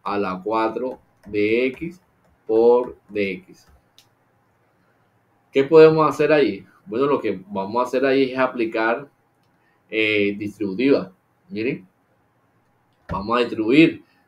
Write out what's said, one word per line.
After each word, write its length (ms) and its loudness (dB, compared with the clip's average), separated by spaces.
a 160 -6
la 260 -6
cuatro 560 -4
de 400 0
x 340 -10
por 500 2
dx. 580 -8
¿Qué 120 2
podemos 460 6
hacer 240 0
ahí? 320 0
Bueno, 180 -2
lo 160 0
que 260 -6
vamos 320 -6
a 80 -2
hacer 180 -2
ahí 260 0
es 80 -8
aplicar, 680 -4
eh, 480 -2
distributiva. 800 -2
Miren, 380 -8
vamos 300 -4
a 40 0
distribuir 600 2